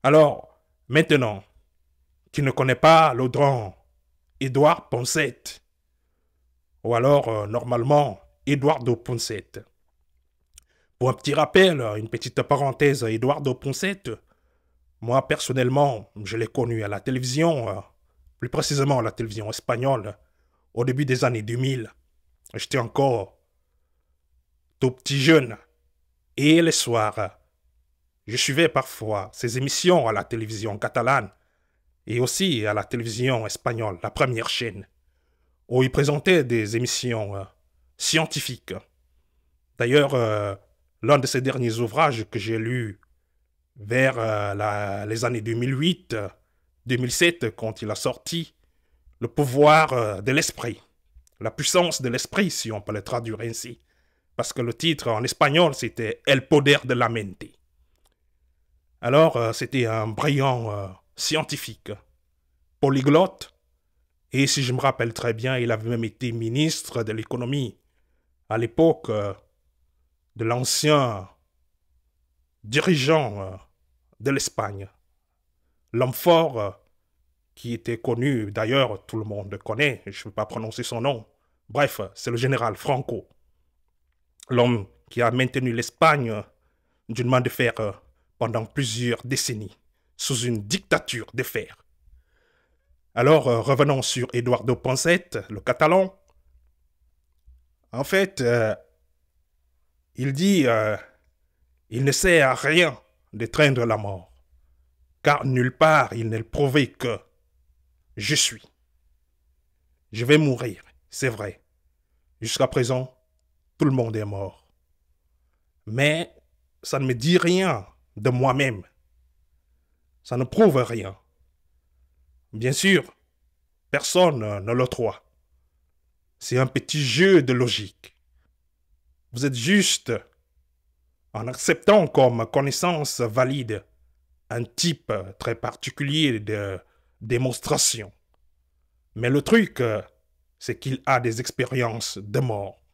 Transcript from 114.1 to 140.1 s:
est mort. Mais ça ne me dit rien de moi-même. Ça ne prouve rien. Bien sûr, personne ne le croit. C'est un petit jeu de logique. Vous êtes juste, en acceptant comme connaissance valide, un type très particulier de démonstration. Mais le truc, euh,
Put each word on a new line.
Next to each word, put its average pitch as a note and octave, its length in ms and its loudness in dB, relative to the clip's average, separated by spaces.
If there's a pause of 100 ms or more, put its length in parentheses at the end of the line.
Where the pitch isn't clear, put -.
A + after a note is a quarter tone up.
est G#2+ 80 -4
mort. G2 420 -10 (1200)
Mais D3 480 0 (480)
ça - 160 -4
ne C3+ 80 -2
me B2+ 80 0
dit D#3 240 2
rien E3+ 480 0 (300)
de A2 140 0
moi-même. B2+ 520 0 (1400)
Ça - 140 -8
ne B2+ 80 0
prouve F3 320 6
rien. G#2+ 400 -2 (1400)
Bien A#2 200 -2
sûr, F#3 420 2 (760)
personne D#3 500 2
ne G#2 320 -4
le B2 140 2
croit. A2+ 360 -4 (1160)
C'est - 200 -4
un C3 80 2
petit - 380 -4
jeu D#3+ 380 6
de B2+ 100 0
logique. A2+ 640 -4 (1160)
Vous A#2+ 120 -6
êtes C#3 100 0
juste, D3+ 580 0 (1200)
en G#2+ 140 -8
acceptant F3 580 2
comme A#2+ 400 2
connaissance D3 760 -2
valide, A#2+ 640 -2 (640)
un A#2+ 160 -6
type - 480 -4 (260)
très A#2 160 -4
particulier C#3 880 -4
de G2+ 400 -6 (400)
démonstration. A#2+ 880 -2 (1040)
Mais A#2+ 140 -2
le C#3 140 2
truc, - 380 4
euh, A2 200 0 (580)